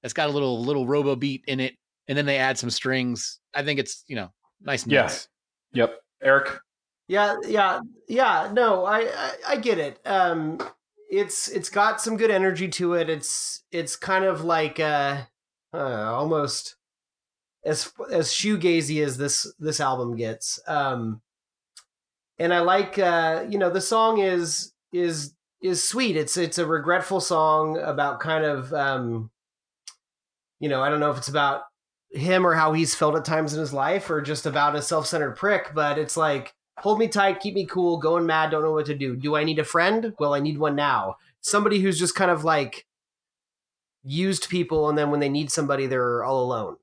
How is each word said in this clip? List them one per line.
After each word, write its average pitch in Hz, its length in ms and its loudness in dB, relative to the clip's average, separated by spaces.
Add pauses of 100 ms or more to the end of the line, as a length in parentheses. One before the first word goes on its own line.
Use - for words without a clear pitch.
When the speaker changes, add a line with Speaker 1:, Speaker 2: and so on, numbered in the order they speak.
Speaker 1:
It's 123 100 -8
got 151 160 2
a - 40 -2
little, 131 280 0
little 135 260 0
robo 139 280 2
beat 135 320 -4
in 131 140 -2
it, 131 140 -4 (340)
and 139 80 0
then 147 80 2
they 139 120 2
add 131 200 2
some 120 140 -4
strings. 123 680 -2 (140)
I 143 100 -4
think 143 160 -2
it's, - 280 -6
you 143 100 -10
know, 92 140 -8 (300)
nice 139 240 -4
Speaker 2:
Yeah. 131 180 4
Speaker 1:
mix. - 260 -6 (440)
Speaker 2:
Yep. 117 220 2 (280)
Eric? 139 360 2 (480)
Speaker 3:
Yeah, 202 280 2 (120)
yeah, 202 320 2 (300)
yeah. 220 420 2
No, 208 320 4
I, 214 180 2
I, - 300 -4 (180)
I 285 80 2
get 220 200 0
it. 143 280 -4
Um, 170 540 0 (500)
it's, - 380 -2
it's - 220 -6
got 214 320 2
some 226 160 -2
good 220 140 4
energy 185 380 2
to 175 260 0
it. 165 140 0
It's, - 600 -6
it's 165 240 -6
kind 190 300 0
of 165 180 0
like, 160 360 0
uh, 143 420 0 (520)
uh, - 40 -8 (360)
almost 147 600 -2 (880)
as, - 280 -2 (200)
as 160 180 0
shoegazy 165 760 2
as 131 120 -4
this, 139 420 -2
this 151 200 -4
album 127 360 -2
gets. 113 520 -6
Um, 127 540 -2 (1160)
and 170 140 2
I 175 60 4
like, 190 380 2
uh, 165 520 2
you 202 100 -2
know, 185 100 4
the 180 120 0
song 226 380 2
is, 180 540 0 (180)
is, 165 420 -2 (280)
is 180 260 0
sweet. 226 280 0
It's, 151 220 -2
it's 170 220 -2
a 170 60 2
regretful 170 560 0
song 156 580 2
about 143 400 -2
kind 160 260 0
of, 135 280 -4
um, 127 580 -2 (1300)
you 147 100 -4
know, 135 140 0
I 143 60 2
don't 147 100 0
know 147 120 2
if 131 60 -4
it's 131 100 -8
about 139 360 0 (480)
him 185 340 2
or 170 80 6
how 160 200 4
he's 160 200 2
felt 151 220 2
at 151 100 0
times 156 280 0
in 156 60 -4
his 147 140 -4
life 156 380 0
or 151 100 0
just 143 240 -6
about 147 300 2
a 147 60 -2
self-centered 151 540 -2
prick, 196 380 0
but 147 240 0
it's 151 180 -2
like, 147 380 0 (260)
"Hold 214 200 2
me 226 80 4
tight, 196 320 2
keep 202 160 -6
me 196 100 0
cool, 175 320 0
going 165 280 2
mad, 160 260 2
don't 156 120 0
know 156 100 2
what 151 120 0
to 147 100 -4
do. 135 200 -4
Do 147 200 -2
I 151 80 2
need 160 160 0
a 151 60 0
friend? 214 540 2
Well, 147 140 2
I 143 60 2
need 147 180 -2
one 147 180 0
now." 127 400 0 (260)
Somebody 208 400 2
who's 185 180 2
just 175 160 0
kind 185 160 4
of, 156 140 0
like, 147 400 0 (1160)
used 170 460 -2
people, 170 380 0
and 151 100 2
then 147 140 2
when 147 80 0
they 143 100 2
need 143 220 -2
somebody, 139 360 0
they're 123 360 0
all 135 180 0
alone. 117 420 -4